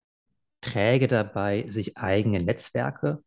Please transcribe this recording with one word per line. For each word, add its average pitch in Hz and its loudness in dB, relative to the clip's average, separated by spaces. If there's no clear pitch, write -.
träge 120 2
dabei, 104 0
sich 104 -6
eigene 101 2
Netzwerke 131 -2